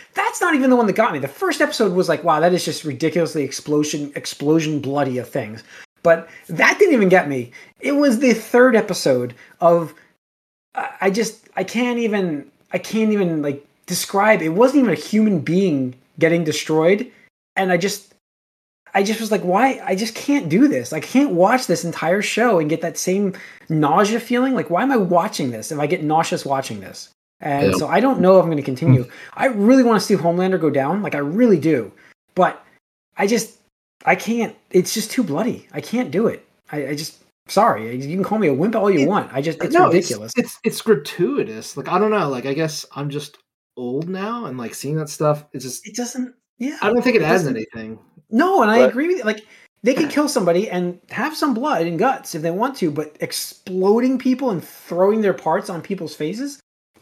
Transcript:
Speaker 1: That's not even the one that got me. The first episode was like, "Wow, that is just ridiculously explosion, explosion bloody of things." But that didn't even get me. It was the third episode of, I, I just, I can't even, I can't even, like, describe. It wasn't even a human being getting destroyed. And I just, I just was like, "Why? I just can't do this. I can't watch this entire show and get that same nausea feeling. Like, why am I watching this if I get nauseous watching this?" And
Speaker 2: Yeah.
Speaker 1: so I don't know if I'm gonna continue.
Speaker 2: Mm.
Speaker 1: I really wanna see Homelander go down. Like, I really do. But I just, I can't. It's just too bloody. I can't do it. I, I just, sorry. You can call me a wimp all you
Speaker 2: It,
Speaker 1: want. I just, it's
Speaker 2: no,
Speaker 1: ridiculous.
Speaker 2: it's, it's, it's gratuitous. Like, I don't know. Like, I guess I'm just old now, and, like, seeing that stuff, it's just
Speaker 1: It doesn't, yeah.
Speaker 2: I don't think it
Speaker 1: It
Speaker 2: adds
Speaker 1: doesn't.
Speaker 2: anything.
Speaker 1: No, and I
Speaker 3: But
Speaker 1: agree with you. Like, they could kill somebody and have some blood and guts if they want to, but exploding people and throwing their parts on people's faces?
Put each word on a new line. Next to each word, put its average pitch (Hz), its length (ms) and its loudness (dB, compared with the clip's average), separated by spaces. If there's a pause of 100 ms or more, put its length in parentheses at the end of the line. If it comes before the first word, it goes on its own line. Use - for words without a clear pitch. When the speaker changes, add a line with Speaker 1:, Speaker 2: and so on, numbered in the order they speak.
(140)
Speaker 1:
That's 427 260 -4
not 349 140 0
even 269 160 2
the 254 60 6
one 240 100 2
that 190 80 0
got 220 180 2
me. 160 60 -4
The 135 100 -4
first - 340 -2
episode 240 320 0
was 175 140 0
like, 156 160 0
"Wow, 160 180 2
that 175 120 4
is 175 100 0
just 151 200 -6
ridiculously 156 580 -2
explosion, 147 760 -4
explosion 151 640 0
bloody 131 360 -2
of 117 100 -8
things." 113 360 -8 (400)
But 170 260 2 (180)
that 226 300 2
didn't 381 160 6
even 208 160 4
get 175 180 6
me. 127 220 -6 (300)
It 277 140 -2
was 277 260 4
the 254 160 4
third 247 400 4
episode 135 580 0 (280)
of, 170 340 4 (800)
I, - 140 -6 (120)
I 190 80 2
just, 202 460 -4
I 190 80 -2
can't 240 340 -2
even, 196 540 -2 (200)
I 180 60 -2
can't 214 340 0
even, 175 300 0
like, 143 240 -4 (220)
describe. 196 560 2
It 160 60 0
wasn't 262 340 4
even 202 100 2
a - 20 0
human 214 440 0
being 147 560 0 (240)
getting 165 240 2
destroyed. 160 680 0 (440)
And 190 160 0
I 175 60 2
just, 185 360 -4 (800)
I 196 100 2
just 214 160 -2
was 220 120 -4
like, 202 100 0
"Why? 220 420 0
I 180 120 -2
just 220 180 -4
can't 277 360 -2
do 220 180 4
this. 127 260 -2
I 160 60 -4
can't 269 320 0
watch 202 360 4
this - 160 0
entire 170 380 -2
show 220 380 2
and 151 100 -2
get 160 120 -2
that 170 160 -8
same 190 360 -2 (340)
nausea 175 540 2
feeling. 247 320 0
Like, 185 160 -2
why 175 140 0
am 277 80 0
I 262 60 2
watching 170 540 0
this 110 200 -10
if 151 80 -8
I 147 80 -2
get 180 140 -2
nauseous 156 440 0
watching 135 340 -4
this?" 95 300 -18 (320)
And 143 320 0
Speaker 2:
Yeah. - 40 -2
Speaker 1:
so 143 120 -4
I 170 100 2
don't 247 220 0
know 185 180 8
if 165 60 2
I'm 165 40 -2
gonna 151 120 -2
continue. 131 420 2
Speaker 2:
Mm. - 80 -12 (220)
Speaker 1:
I - 140 -2
really 247 360 4
wanna 226 160 4
see 196 160 0
Homelander 175 460 0
go 156 80 2
down. 143 320 0
Like, 165 120 -6
I 147 40 -4
really 175 420 4
do. 131 320 0 (440)
But 175 280 0 (540)
I 196 100 0
just, 220 300 -2 (480)
I 175 100 4
can't. 220 400 -4 (160)
It's 185 220 2
just - 180 -6
too 254 120 0
bloody. 185 500 -4
I 147 80 -8
can't 214 280 -4
do 190 180 0
it. - 200 -6 (240)
I, 147 160 -6
I 147 80 -6
just, - 260 -12 (280)
sorry. 123 440 2
You 139 220 -8
can 196 80 -2
call 214 160 -2
me 196 80 2
a 143 60 2
wimp 190 220 0
all 208 140 2
you 175 120 4
Speaker 2:
It, 143 80 2
Speaker 1:
want. 196 240 -2
I 135 80 -4
just, 151 200 -6
it's 202 120 -4
Speaker 2:
no, 349 140 6
Speaker 1:
ridiculous. 113 500 0
Speaker 2:
it's, - 180 -4
it's, - 80 -20
it's - 180 -4
gratuitous. 175 960 -2
Like, 143 140 -10
I 175 100 0
don't 214 120 2
know. 185 180 0
Like, 123 160 -6
I 139 80 -2
guess 156 320 -4 (100)
I'm 143 140 -6
just 147 300 -10 (360)
old 127 320 -6
now, 208 380 -8
and, 127 120 -10
like, 117 160 -10
seeing 143 220 -6
that 156 140 -4
stuff, 151 420 -2
it's 131 140 -12
just 123 200 -12
Speaker 1:
It 208 100 -16
doesn't, 247 380 -6 (240)
yeah. 285 240 -6
Speaker 2:
I 202 60 0
don't 233 140 2
think 240 160 4
it 170 40 4
Speaker 1:
It 151 40 0
Speaker 2:
adds 175 180 2
Speaker 1:
doesn't. 123 140 -4
Speaker 2:
anything. 110 420 -12 (320)
Speaker 1:
No, 349 300 2
and 208 100 4
I 233 80 4
Speaker 3:
But 254 100 8
Speaker 1:
agree 277 180 -2
with 359 100 0
you. 254 60 -8
Like, 214 220 -4 (380)
they 233 100 2
could 311 160 0
kill 294 180 0
somebody 190 420 0
and 180 300 -4 (100)
have 294 260 -6
some 294 180 -2
blood 226 320 -2
and 170 140 -4
guts 240 340 -2
if 160 80 -8
they 165 80 -2
want 226 280 -4
to, 170 120 -2
but 151 300 -8
exploding 202 1000 -2
people 254 320 -2
and 175 140 -6
throwing 196 580 0
their 196 120 2
parts 202 360 -2
on 170 120 -8
people's 175 340 -8
faces? 226 440 -8 (420)